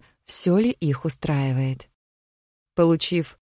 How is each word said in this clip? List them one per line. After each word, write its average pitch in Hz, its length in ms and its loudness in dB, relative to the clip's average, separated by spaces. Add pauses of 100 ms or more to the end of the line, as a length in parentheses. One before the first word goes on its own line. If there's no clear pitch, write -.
(240)
всё - 340 0
ли 233 100 2
их 147 360 -2
устраивает. 135 840 -2 (840)
Получив 170 680 0